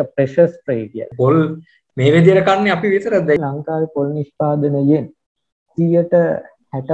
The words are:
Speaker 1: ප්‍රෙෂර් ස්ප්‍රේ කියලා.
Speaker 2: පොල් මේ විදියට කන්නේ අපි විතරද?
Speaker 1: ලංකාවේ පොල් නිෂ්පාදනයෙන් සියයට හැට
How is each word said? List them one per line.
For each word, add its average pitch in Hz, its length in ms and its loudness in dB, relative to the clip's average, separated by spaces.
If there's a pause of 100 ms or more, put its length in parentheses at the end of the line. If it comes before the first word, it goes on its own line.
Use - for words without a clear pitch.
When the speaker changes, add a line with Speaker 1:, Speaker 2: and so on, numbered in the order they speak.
Speaker 1:
ප්‍රෙෂර් 139 380 0
ස්ප්‍රේ 123 360 -6
කියලා. 110 320 -12
Speaker 2:
පොල් 131 220 2 (600)
මේ 135 140 2
විදියට 185 320 6
කන්නේ 196 300 0
අපි 170 160 -4
විතරද? 196 460 0
Speaker 1:
ලංකාවේ 156 540 -4
පොල් 143 200 -4
නිෂ්පාදනයෙන් 147 960 0 (720)
සියයට 170 360 0 (540)
හැට 135 260 -10